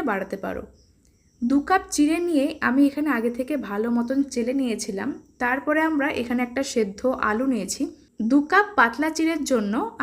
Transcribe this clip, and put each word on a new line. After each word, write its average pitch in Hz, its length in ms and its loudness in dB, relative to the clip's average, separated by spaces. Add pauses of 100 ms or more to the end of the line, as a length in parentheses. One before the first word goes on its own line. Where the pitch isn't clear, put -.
বাড়াতে 196 340 -4
পারো। 190 180 -6 (800)
দু 254 160 2 (100)
কাপ 381 140 2 (120)
চিড়ে 294 240 4 (100)
নিয়ে 294 180 2 (220)
আমি 254 220 4
এখানে 294 280 -2
আগে 233 200 0
থেকে 262 160 -4 (160)
ভালো 208 180 -2 (100)
মতন 240 200 0 (160)
চেলে 240 280 -2
নিয়েছিলাম। 214 480 -4 (320)
তারপরে 277 380 0 (100)
আমরা 285 180 0 (140)
এখানে 240 260 -2
একটা 240 140 -4 (120)
সেদ্ধ 208 260 -2 (300)
আলু 226 240 0
নিয়েছি। 208 300 -4 (460)
দু 277 100 8 (120)
কাপ 403 160 6 (100)
পাতলা 247 380 2
চিড়ের 320 260 0 (100)
জন্য 208 220 0 (300)